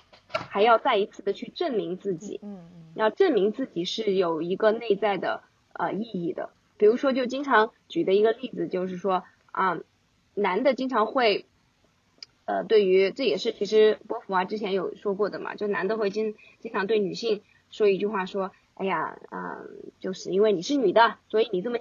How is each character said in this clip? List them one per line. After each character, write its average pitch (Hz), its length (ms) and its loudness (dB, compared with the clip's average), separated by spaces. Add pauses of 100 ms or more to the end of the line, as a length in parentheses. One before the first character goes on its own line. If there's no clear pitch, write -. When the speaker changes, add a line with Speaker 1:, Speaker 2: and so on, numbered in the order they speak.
(500)
Speaker 1:
还 196 120 0
要 226 160 8
再 240 200 2
一 202 80 0
次 - 160 -14
的 196 120 -2
去 220 200 -12
证 330 220 -4
明 175 220 -4
自 190 180 -4
己， 202 260 -12
Speaker 2:
嗯， 190 320 -16
嗯。 165 220 -20
Speaker 1:
要 220 140 2
证 370 240 4
明 208 180 4
自 269 140 -6
己 170 180 -6
是 208 300 -2
有 170 280 0
一 175 140 -4
个 214 160 4
内 226 240 0
在 202 220 0
的， 143 260 -4 (300)
呃， 165 200 -4
意 196 100 -4
义 180 300 -6
的。 - 180 -10 (260)
比 208 80 4
如 220 120 6
说， 269 160 0
就 254 120 -2
经 262 180 -6
常 226 280 2 (160)
举 170 160 -2
的 185 100 0
一 202 80 4
个 220 100 4
例 240 180 -6
子 170 180 -6
就 185 200 -4
是 185 100 -8
说， 180 260 -2 (280)
啊， 185 260 0 (560)
男 196 300 0
的 269 100 4
经 262 160 -4
常 226 160 2
会， 214 400 2 (1000)
呃， 196 180 -2
对 208 220 4
于， 190 260 4
这 269 140 -4
也 180 120 0
是 214 160 -4
其 - 120 -6
实 214 320 4 (100)
波 220 120 -6
伏 196 140 -10
娃 185 120 0
之 208 120 -6
前 202 160 -4
有 185 220 -2
说 202 200 -4
过 196 140 0
的 156 100 -8
嘛， - 160 -8
就 208 120 -6
男 190 200 -2
的 214 100 -2
会 208 120 0
经-， 214 260 -4 (240)
经 226 120 -12
常 196 140 -4
对 220 140 2
女 185 140 -2
性 208 280 -4 (280)
说 - 180 2
一 196 100 4
句 202 100 -2
话 202 180 -4
说 190 260 -6 (240)
：“哎 - 100 -6
呀， 160 320 -4 (140)
嗯， - 680 -12
就 190 140 -6
是 - 180 -10
因 185 100 2
为 214 100 4
你 175 100 0
是 262 140 -2
女 233 160 2
的， 220 240 4 (140)
所 214 120 2
以 233 100 -2
你 180 100 -2
这 233 100 -4
么 240 100 -4